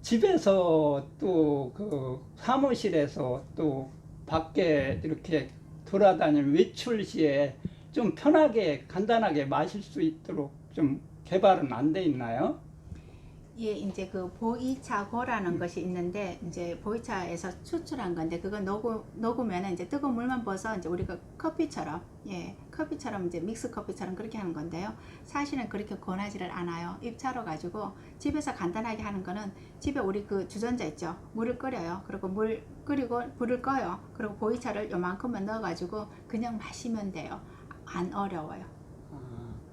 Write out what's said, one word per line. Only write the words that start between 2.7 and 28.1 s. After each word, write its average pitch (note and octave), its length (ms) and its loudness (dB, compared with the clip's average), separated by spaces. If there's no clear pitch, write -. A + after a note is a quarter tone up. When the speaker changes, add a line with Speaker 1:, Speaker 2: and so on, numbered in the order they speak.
Speaker 1:
또 C3+ 360 0
밖에 D#3 800 4
이렇게 D#3 460 0
돌아다니는 D#3+ 680 8
외출 G#3+ 500 4
시에 C#3+ 520 4
좀 A#3 240 2
편하게 A#3 720 6
간단하게 G3 580 4
마실 D#3 380 2
수 - 180 -4
있도록 D3+ 520 0
좀 C#3 280 2
개발은 F#3+ 460 6
안 C3+ 220 4
돼 F#3+ 100 2
있나요? B2+ 560 2
Speaker 2:
예, A3 140 -2
이제 F#3+ 380 -4
그 F3+ 220 -4
보이차고라는 A#3 1200 -2
Speaker 1:
음. D3+ 60 0
Speaker 2:
것이 F3 220 -2
있는데 F3+ 680 -2
이제 E3+ 360 -6
보이차에서 F#3+ 800 -4
추출한 A#3+ 520 -2
건데 E3 240 -2
그건 G3 260 -4
녹으-, G#3+ 380 -2
녹으면은 G#3+ 600 0
이제 F3 140 -4
뜨거운 C#4 280 0
물만 A#3+ 280 -2
부어서 G3+ 340 -2
이제 E3 120 -4
우리가 F3 280 -2
커피처럼, A3 640 -2
예, F3+ 280 -8
커피처럼 C#4+ 560 -4
이제 E3+ 120 -4
믹스 G#3+ 300 -4
커피처럼 F#3+ 460 -6
그렇게 A3+ 240 -8
하는 F3+ 140 -4
건데요. E3 400 -6
사실은 C#4+ 440 -2
그렇게 G#3 280 -6
권하지를 G3 520 -6
않아요. F3 520 -6
입차로 A#3+ 420 -4
가지고 F3 480 -6